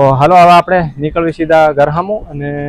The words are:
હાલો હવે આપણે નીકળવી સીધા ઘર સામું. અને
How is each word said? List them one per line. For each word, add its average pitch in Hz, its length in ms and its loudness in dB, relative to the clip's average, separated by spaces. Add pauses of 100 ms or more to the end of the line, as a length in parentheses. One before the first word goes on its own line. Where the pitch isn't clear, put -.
(140)
હાલો 151 220 2
હવે 175 160 6
આપણે 175 280 2 (180)
નીકળવી 160 340 -4
સીધા 156 400 0
ઘર 143 200 0
સામું. 190 380 -6
અને 143 200 -10 (200)